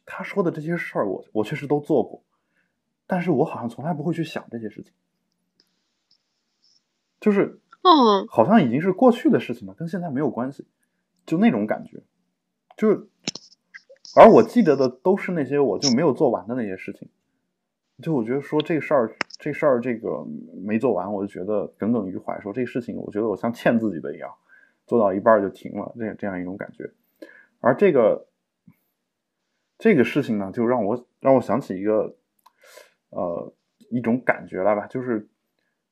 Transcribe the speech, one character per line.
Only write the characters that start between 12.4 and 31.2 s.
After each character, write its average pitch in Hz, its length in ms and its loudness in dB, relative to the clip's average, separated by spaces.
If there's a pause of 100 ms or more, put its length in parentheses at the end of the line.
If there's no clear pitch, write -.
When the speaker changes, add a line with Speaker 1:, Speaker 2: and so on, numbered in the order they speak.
Speaker 1:
就 214 160 2
是， 180 160 -2 (1080)
而 180 140 12
我 139 140 10
记 - 180 2
得 156 140 4
的 131 120 2
都 185 300 0
是 - 140 -8
那 165 120 -2
些 131 140 -4
我 120 220 0
就 143 160 0
没 131 80 2
有 151 100 2
做 139 160 2
完 95 180 -2
的 113 60 -6
那 131 80 -4
些 98 160 -6
事 - 160 -14
情。 - 160 -20 (920)
就 165 100 -2
我 123 100 0
觉 117 120 -4
得 139 40 -2
说 151 220 -2
这 151 180 -2
事 143 140 -4
儿， 120 180 2 (280)
这 - 120 -6
事 143 140 -2
儿 127 160 2
这 123 140 -4
个 95 280 -6 (400)
没 107 140 -2
做 120 160 0
完， 92 180 -4
我 101 140 -4
就 - 20 -4
觉 90 160 -12
得 101 220 -4 (140)
耿 101 120 -2
耿 110 160 -2
于 92 120 -10
怀， - 200 -10
说 104 140 -10
这 127 140 -4
事 131 120 -8
情 107 180 -8
我 92 140 -12
觉 104 80 -6
得 113 80 -2
我 101 80 -2
像 117 160 -4
欠 120 280 0
自 110 120 -2
己 80 80 -8
的 71 160 -8
一 82 40 -16
样， 67 120 -14 (540)
做 120 140 0
到 101 120 2
一 98 80 -2
半 113 140 0
儿 107 80 2
就 98 80 -4
停 - 240 -14
了， 101 240 -10
这， 107 160 -8
这 - 140 -12
样 95 120 -8
一 90 40 -10
种 90 120 -12
感 - 160 -14
觉。 - 200 -16 (680)
而 127 160 2
这 190 160 4
个， 117 360 2 (1500)
这 226 160 6
个 123 80 6
事 143 180 -2
情 113 160 -2
呢， 98 160 -6
就 120 140 -2
让 120 180 0
我， 120 220 -4 (120)
让 135 140 4